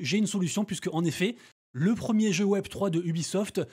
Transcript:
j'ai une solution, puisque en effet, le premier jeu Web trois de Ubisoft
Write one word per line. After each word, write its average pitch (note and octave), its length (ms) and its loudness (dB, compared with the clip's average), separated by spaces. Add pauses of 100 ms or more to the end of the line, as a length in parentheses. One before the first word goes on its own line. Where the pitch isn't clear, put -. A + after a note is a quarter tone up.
j'ai D#3 160 2
une G#3 80 2
solution, G3 380 0
puisque F3 280 -6
en E3 100 2
effet, F3+ 320 0 (380)
le F3+ 220 2
premier G#3+ 380 2
jeu F3 100 0
Web G3 240 2
trois G3 220 -2
de E3 120 0
Ubisoft F3+ 600 -2 (120)